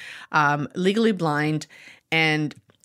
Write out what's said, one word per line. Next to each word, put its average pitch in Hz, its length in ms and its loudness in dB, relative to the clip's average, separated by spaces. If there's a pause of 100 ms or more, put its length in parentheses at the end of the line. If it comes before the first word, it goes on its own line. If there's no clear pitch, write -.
(320)
um, 147 440 2
legally 208 380 2
blind. 151 540 -2 (440)
And 151 420 2 (320)